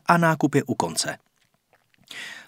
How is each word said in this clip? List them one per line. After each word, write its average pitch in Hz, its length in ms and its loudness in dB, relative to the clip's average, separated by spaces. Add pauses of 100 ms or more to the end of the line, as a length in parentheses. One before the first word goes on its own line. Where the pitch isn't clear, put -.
a 175 100 4
nákup 160 380 2
je 135 100 4
u 117 100 -4
konce. - 440 -4 (1300)